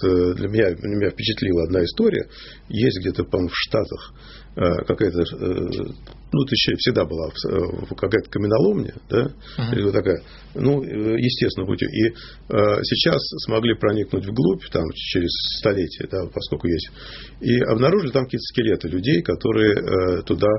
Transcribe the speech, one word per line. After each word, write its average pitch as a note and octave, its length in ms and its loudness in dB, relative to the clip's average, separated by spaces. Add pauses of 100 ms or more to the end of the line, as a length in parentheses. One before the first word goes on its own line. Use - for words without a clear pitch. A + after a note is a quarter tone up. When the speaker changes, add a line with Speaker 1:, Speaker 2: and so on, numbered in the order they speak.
Speaker 1:
э, F2+ 320 4
для F#2+ 140 -4
меня, G#2 220 4 (100)
меня G2+ 300 0
впечатлила G2 540 0
одна F2 200 2
история. F#3+ 440 0 (400)
Есть G#2 320 0
где-то, F#2 240 -2
по-моему, F2+ 260 -2
в - 60 -8
Штатах - 580 -4 (440)
э, F2 280 2
какая-то, F2 360 2
э, F#2 680 -4 (400)
ну, C#3+ 120 2
точнее, A2 340 0
всегда A2+ 260 2
была D#2+ 260 -6
в - 80 -14
с-, - 100 -4
э, F2 380 -2
в, - 80 -8
какая-то G2 360 0
каменоломня, A#2 640 2 (140)
да, B2+ 220 2 (260)
Speaker 2:
Мгм. A#2+ 160 -2
Speaker 1:
или G2+ 120 0
вот G2 80 2
такая, G2 280 2 (340)
ну, C3 280 2
э, A2 380 -2
естественно, A#2+ 460 0
путем. G2 220 0
И, A2 200 2
э, - 760 0
сейчас C#3 360 2 (280)
смогли A2+ 280 2
проникнуть G#2 520 0
вглубь, A2+ 460 0
там, E2+ 120 0 (100)
через F2 360 -2 (280)
столетия, G2 520 -2
да, F#2 220 -4
поскольку - 340 -4
есть, D#2+ 240 0 (500)
и A#2+ 200 2
обнаружили C#3 500 2
там C3 140 2
какие-то B2+ 180 -6
скелеты A2 460 0
людей, B2+ 340 0
которые, G#2+ 520 2
э, F2+ 480 0
туда, F2 260 2 (100)